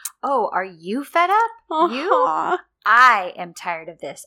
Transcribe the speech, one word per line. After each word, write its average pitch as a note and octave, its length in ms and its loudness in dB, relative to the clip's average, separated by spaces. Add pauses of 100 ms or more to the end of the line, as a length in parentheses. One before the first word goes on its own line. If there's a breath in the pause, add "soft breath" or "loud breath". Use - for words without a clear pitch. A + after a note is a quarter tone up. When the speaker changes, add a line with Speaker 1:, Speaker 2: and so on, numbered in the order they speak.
(220 loud breath)
Speaker 1:
"Oh, C4 300 0
are F3+ 140 -2
you F#3+ 400 -8
fed F4 240 0
up? A4+ 220 0 (400)
You?" D4+ 220 -2
Speaker 2:
Uh-huh. F4+ 440 0 (280)
Speaker 1:
"I A3+ 520 4
am E3+ 160 -12
tired E3 360 -8
of D#3+ 100 -18
this. - 280 -12